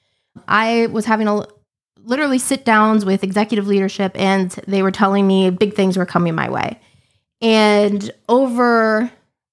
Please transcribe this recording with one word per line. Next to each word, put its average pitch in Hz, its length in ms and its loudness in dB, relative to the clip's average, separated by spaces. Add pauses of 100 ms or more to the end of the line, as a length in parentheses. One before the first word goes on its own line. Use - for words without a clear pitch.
(480)
I 226 420 0
was 220 140 -4
having 220 240 0
a, 208 180 -2 (560)
literally 262 360 -2
sit 269 260 -4
downs 214 400 2
with 190 180 -2
executive 208 440 -2
leadership, 196 480 -2
and 190 360 0 (160)
they 190 160 0
were 190 80 0
telling 196 360 0
me 190 240 2
big 202 240 -2
things 190 240 0
were 180 80 -2
coming 170 280 0
my 120 140 -4
way. - 320 -6 (640)
And 208 680 2 (200)
over 240 800 2 (420)